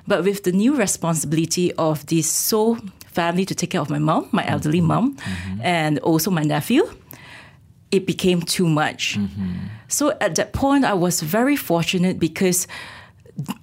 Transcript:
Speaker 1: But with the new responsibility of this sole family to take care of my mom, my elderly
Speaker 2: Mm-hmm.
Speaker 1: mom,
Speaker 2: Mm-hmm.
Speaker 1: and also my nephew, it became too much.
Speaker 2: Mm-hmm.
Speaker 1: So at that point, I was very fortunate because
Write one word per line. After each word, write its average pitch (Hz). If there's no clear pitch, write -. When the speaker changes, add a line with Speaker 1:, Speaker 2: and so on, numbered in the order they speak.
Speaker 1:
But 175
with 196
the 180
new 226
responsibility 165
of 156
this 160
sole 226
family 175
to 156
take 165
care 170
of 143
my 147
mom, 160
my 175
elderly 151
Speaker 2:
Mm-hmm. 165
Speaker 1:
mom, 220
Speaker 2:
Mm-hmm. 95
Speaker 1:
and 156
also 160
my 165
nephew, 151
it 190
became 175
too 175
much. 151
Speaker 2:
Mm-hmm. 95
Speaker 1:
So 294
at 180
that -
point, 277
I -
was 175
very 233
fortunate 175
because 180